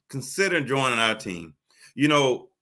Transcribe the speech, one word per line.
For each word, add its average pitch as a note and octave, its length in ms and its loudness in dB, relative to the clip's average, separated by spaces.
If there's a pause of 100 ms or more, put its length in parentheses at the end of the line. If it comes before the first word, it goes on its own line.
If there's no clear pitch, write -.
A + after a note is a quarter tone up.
consider F3 520 -2
joining C3 360 0
our A2+ 160 2
team. F2 400 -10 (400)
You C#3+ 140 2
know, C#3 420 2 (120)